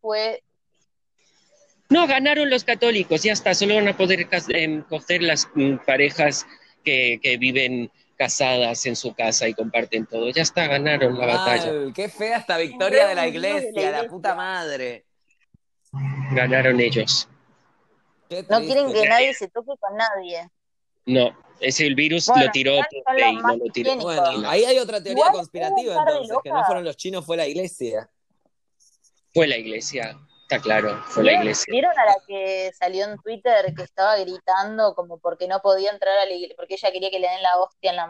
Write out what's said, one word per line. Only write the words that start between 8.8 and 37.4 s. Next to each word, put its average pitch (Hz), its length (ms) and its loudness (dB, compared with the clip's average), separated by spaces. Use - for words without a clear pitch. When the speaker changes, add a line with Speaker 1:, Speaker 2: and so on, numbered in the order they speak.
Speaker 2:
en 117 80 -2
su 113 180 -8
casa 113 340 -2
y 113 60 -2
comparten 113 540 -4
todo. 117 240 -4
Ya 160 100 -2
está, 165 240 -2
ganaron 139 540 0
la 123 80 0
Speaker 3:
Mal, 120 100 2
Speaker 2:
batalla. 135 560 -2
Speaker 3:
qué 196 160 -6
fea 226 300 -4
esta 170 200 -2
Speaker 1:
Es 165 100 -4
Speaker 3:
victoria 190 340 4
Speaker 1:
re 196 60 4
Speaker 3:
de 190 60 -4
la 170 100 0
Speaker 1:
un 165 60 -2
virus 165 120 -6
de 190 80 -2
la 202 80 -2
Speaker 3:
iglesia, 220 240 -6
la 190 140 0
Speaker 1:
iglesia. - 120 -6
Speaker 3:
puta 180 260 -4
madre. 156 720 -6
Speaker 2:
Ganaron 127 460 4
ellos. 110 500 0
Speaker 3:
Qué 180 200 -10
Speaker 1:
No 220 120 4
quieren 269 240 2
Speaker 3:
triste. 214 180 2
Speaker 1:
que 214 60 4
nadie 254 260 4
se 196 120 -10
toque 240 320 -10
con 202 160 -8
nadie. 190 540 -6
Speaker 2:
No, 127 320 2
ese 131 260 0
el 139 80 0
virus 156 320 0
Speaker 1:
Bueno, 220 200 6
Speaker 2:
lo 120 40 -2
tiró 135 220 0
Speaker 1:
igual 139 180 2
son 139 140 -12
Speaker 2:
Popeye, 131 280 2
Speaker 1:
los 113 100 -8
más 233 140 2
Speaker 2:
no 240 80 -6
lo - 60 -6
tiró 123 220 -2
Speaker 1:
higiénicos. 175 220 -4
Speaker 3:
Bueno, - 160 -6
ahí 202 160 2
hay 262 140 2
otra 214 220 -4
teoría 202 200 -6
Speaker 1:
Igual 339 100 6
Speaker 3:
conspirativa, 320 640 -2
Speaker 1:
hubo 311 60 0
un 302 60 0
par 302 80 2
de 294 60 -2
Speaker 3:
entonces, 233 240 -6
que - 60 -12
no 311 60 -4
Speaker 1:
locas. 226 120 2
Speaker 3:
fueron 180 160 0
los 156 140 -8
chinos, 180 280 -8
fue 165 120 -4
la 156 100 -2
iglesia. 135 640 -6
Speaker 2:
Fue 160 140 4
la 131 100 0
iglesia, 113 600 -8
está - 180 -4
claro, 107 480 0
fue 110 160 0
la - 60 6
Speaker 1:
¿Vieron, - 160 4
Speaker 2:
iglesia. - 260 -4
Speaker 1:
vieron 349 260 2
a 240 100 4
la 202 80 6
que 190 500 -6
salió 185 280 -2
en 208 160 -8
Twitter 214 520 0
que 175 100 -10
estaba 202 340 2
gritando 190 800 0
como 175 240 -8
porque 175 280 -4
no 190 140 -2
podía 196 300 2
entrar 196 260 0
a 196 80 4
la 196 80 -2
igle-, 175 240 -10
porque 175 160 -12
ella 190 180 -2
quería 185 180 -4
que 190 100 -4
le 180 100 0
den 185 120 -4